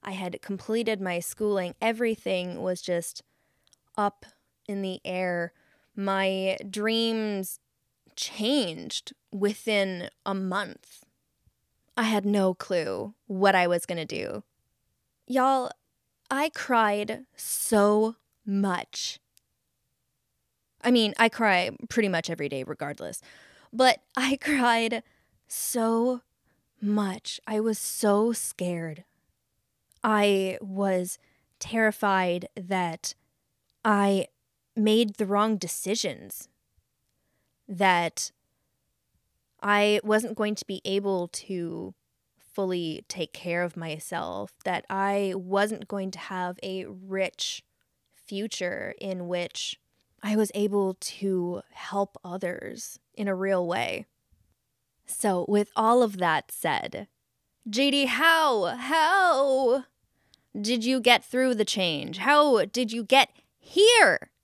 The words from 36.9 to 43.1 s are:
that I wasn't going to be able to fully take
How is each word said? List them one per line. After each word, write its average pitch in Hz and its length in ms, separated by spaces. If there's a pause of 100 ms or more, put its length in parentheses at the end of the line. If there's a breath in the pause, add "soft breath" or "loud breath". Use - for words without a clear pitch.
that 180 640 (1300)
I 208 420
wasn't 214 320
going 214 200
to - 100
be 190 180
able 196 460
to 170 640 (440)
fully 180 680
take 170 240